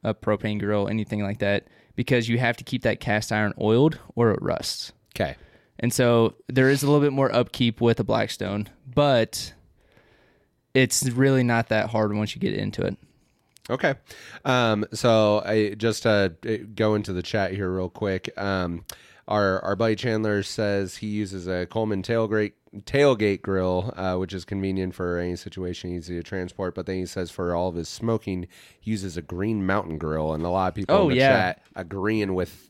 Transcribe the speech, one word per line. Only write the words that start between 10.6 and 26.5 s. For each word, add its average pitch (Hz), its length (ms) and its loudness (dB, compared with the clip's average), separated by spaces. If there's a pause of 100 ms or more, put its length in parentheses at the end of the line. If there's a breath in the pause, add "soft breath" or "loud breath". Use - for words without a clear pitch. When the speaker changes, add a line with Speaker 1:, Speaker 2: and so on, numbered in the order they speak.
Speaker 1:
it's 131 360 2
really 131 340 4
not 117 260 2
that 107 200 2
hard 110 260 0
once 107 200 -2
you 117 60 -14
get - 120 -2
into 101 300 -4
it. 139 140 -2 (720)
Speaker 2:
Okay. 139 260 0 (500 loud breath)
Um, 113 480 2
so 107 520 4
I 107 320 2
just, 107 280 -2
uh, 101 240 4 (440)
go 107 220 2
into 104 180 -2
the 90 80 -2
chat 95 300 -2
here 98 180 -2
real 92 200 -2
quick. 95 480 -4
Um, 90 480 -2 (420 loud breath)
our, 98 360 2
our 98 120 -2
buddy 110 200 2
Chandler 110 460 0
says 101 560 -2
he 110 100 -8
uses 98 400 -6
a 90 200 -2
Coleman 107 340 -2
tailgate, 107 520 0 (280)
tailgate 113 640 2
grill, 92 520 0
uh, 92 200 -2
which 92 180 -4
is 90 100 -8
convenient 95 520 -4
for 87 240 -2
any 87 160 -4
situation, 90 560 -8
easy 87 240 -8
to 85 80 -6
transport. 90 500 -6